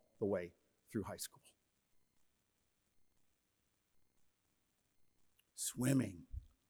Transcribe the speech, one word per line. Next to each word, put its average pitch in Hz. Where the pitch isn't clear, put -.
the 107
way 90
through 107
high 98
school. -
Swimming. 123